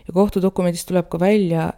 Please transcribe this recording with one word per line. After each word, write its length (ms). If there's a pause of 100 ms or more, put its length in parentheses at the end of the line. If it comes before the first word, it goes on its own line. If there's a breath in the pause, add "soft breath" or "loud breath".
ja 80
kohtudokumendist 800
tuleb 160
ka 120
välja, 580